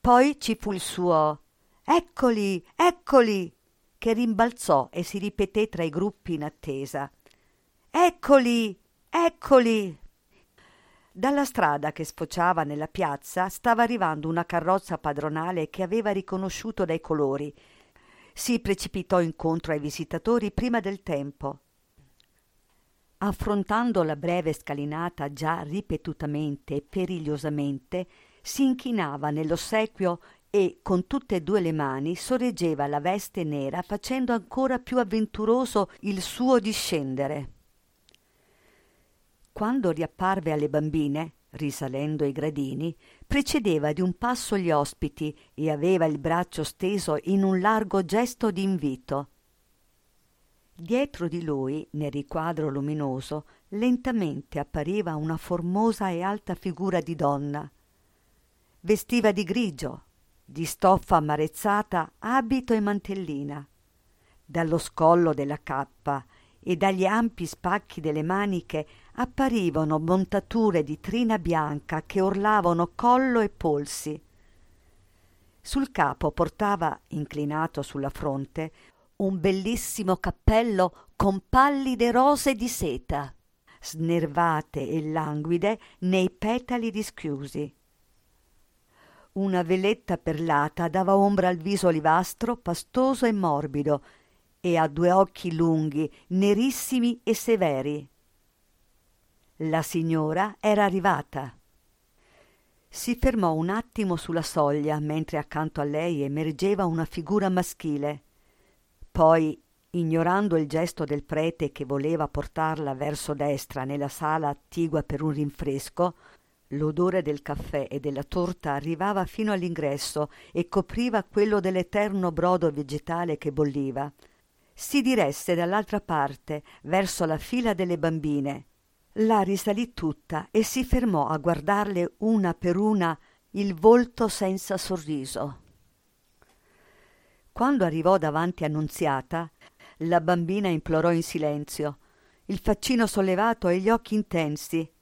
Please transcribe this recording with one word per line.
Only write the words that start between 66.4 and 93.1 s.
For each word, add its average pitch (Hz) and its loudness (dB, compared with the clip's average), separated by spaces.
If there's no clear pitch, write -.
e 180 -2
dagli 190 2
ampi 214 0
spacchi - -6
delle 151 -2
maniche 180 -2
apparivano 180 0
montature 185 2
di 151 -6
trina 220 0
bianca 156 -2
che - -2
orlavano 190 2
collo 247 4
e 208 2
polsi. 151 -4
Sul 269 -2
capo 147 0
portava, 170 -2
inclinato 151 -4
sulla 139 -6
fronte, 147 -6
un 190 -2
bellissimo 190 0
cappello 214 2
con 196 2
pallide 262 4
rose 262 4
di 226 -4
seta, 143 -4
snervate 160 0
e 156 -2
languide 160 -2
nei 185 2
petali 233 -4
dischiusi. 147 -8
Una 190 0
veletta 185 0
perlata 156 0
dava 185 2
ombra 196 4
al 180 0
viso 190 0
olivastro, 170 2
pastoso 254 0